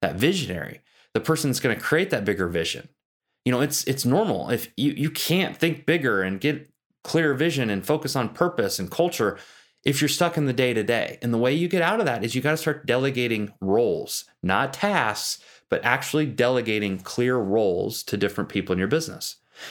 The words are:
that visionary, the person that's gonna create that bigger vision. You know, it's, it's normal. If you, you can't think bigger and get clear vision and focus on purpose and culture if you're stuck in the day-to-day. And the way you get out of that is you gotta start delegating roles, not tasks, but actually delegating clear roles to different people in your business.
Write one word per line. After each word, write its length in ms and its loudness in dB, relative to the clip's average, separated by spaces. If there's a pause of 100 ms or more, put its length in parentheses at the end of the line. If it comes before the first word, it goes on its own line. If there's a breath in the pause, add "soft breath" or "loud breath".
that 140 0
visionary, 680 -2 (320 soft breath)
the 80 0
person 300 0
that's 80 -2
gonna 200 0
create 300 0
that 160 -2
bigger 220 0
vision. 420 -4 (560)
You 60 2
know, 100 2
it's, 240 0
it's 180 -2
normal. 460 2
If 260 -4
you, 160 0
you 200 -2
can't 440 0
think 300 -2
bigger 380 2
and 180 -2
get 280 -2 (340)
clear 300 2
vision 360 0
and 160 -2
focus 300 0
on 140 0
purpose 500 0
and 120 -8
culture 460 0 (500 loud breath)
if 140 2
you're 80 2
stuck 280 0
in 80 2
the 80 0
day-to-day. 680 0
And 120 0
the 40 2
way 160 2
you 160 0
get 120 2
out 200 2
of 40 0
that 180 0
is 120 -2
you 60 0
gotta 160 2
start 280 -4
delegating 760 0
roles, 640 2 (180 soft breath)
not 300 0
tasks, 680 -2 (280 loud breath)
but 140 0
actually 420 2
delegating 760 0
clear 380 0
roles 680 0
to 140 -4
different 320 -2
people 240 -2
in 60 2
your 100 2
business. 480 -4 (340 loud breath)